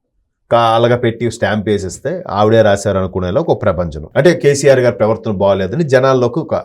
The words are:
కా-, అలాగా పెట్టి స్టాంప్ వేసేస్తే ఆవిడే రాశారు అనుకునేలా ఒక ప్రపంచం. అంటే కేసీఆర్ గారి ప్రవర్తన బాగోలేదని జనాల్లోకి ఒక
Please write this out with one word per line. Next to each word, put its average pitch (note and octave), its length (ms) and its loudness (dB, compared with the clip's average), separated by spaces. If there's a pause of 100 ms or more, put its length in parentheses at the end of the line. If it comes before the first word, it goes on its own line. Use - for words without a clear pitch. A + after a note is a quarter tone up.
(520)
కా-, A#2 240 2
అలాగా A#2+ 220 2
పెట్టి A#2+ 340 -4
స్టాంప్ G#2 380 -4
వేసేస్తే G#2 580 -6
ఆవిడే G#2+ 340 2
రాశారు G2+ 360 0
అనుకునేలా F#2 440 -2
ఒక D3+ 200 -2
ప్రపంచం. D#2+ 540 -4
అంటే D#3 240 4
కేసీఆర్ C#3 400 2
గారి - 160 2
ప్రవర్తన - 360 -2
బాగోలేదని G2 520 0
జనాల్లోకి C3 560 2
ఒక C3 260 -4